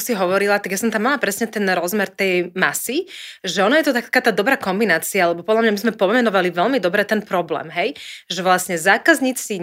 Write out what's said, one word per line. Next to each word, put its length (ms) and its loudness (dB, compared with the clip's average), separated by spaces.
si 80 -4
hovorila, 480 2
tak 160 -6
ja 60 -4
som 100 0
tam 160 0
mala 80 0
presne 320 -2
ten 160 -4
rozmer 480 0
tej 400 0
masy, 560 -2
že 160 0
ono 160 4
je 80 2
to 80 2
taká 240 0
tá 160 2
dobrá 240 2
kombinácia, 640 0
lebo 240 0
podľa 160 2
mňa 80 4
my 80 -2
sme 160 0
pomenovali 560 2
veľmi 320 0
dobre 240 0
ten 160 -2
problém, 480 -4
hej, 240 -4
že 160 -6
vlastne 320 2
zákazníci 880 2